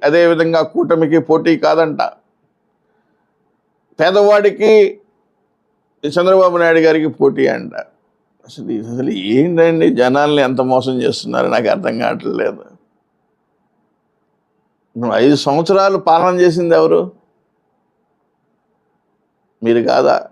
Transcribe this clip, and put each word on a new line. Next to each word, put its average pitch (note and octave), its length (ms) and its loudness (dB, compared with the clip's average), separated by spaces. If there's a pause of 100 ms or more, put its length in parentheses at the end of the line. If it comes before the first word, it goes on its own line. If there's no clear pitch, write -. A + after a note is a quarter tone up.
అదేవిధంగా E3 580 2
కూటమికి D#3+ 580 0
పోటీ D#3+ 380 0
కాదంట, D#3 400 -2 (2000)
పేదవాడికి G#3 1000 2 (1040)
చంద్రబాబు F3+ 520 2
నాయుడు E3 220 2
గారికి D#3+ 280 2
పోటీ C#3 400 0
అంట. - 260 -6 (720)
అసలు - 260 -14
ఇది, A2+ 160 -8
అసలు B2+ 220 -8
ఏంటండి, D#3+ 800 0
జనాల్ని C#3+ 540 0
ఎంత B2+ 180 -2
మోసం B2+ 400 -2
చేస్తున్నారు B2 460 -4
నాకు A2+ 220 -2
అర్థం A#2 300 -4
కావట్లేదు. - 680 -6 (2250)
నువ్వు A#2 160 -4
ఐదు B2+ 220 4
సంవత్సరాలు F#3+ 640 0
పాలన F3+ 420 0
చేసింది E3+ 360 2
ఎవరు? E3 360 0 (2500)
మీరు A#2 180 2
కాదా? B2+ 500 0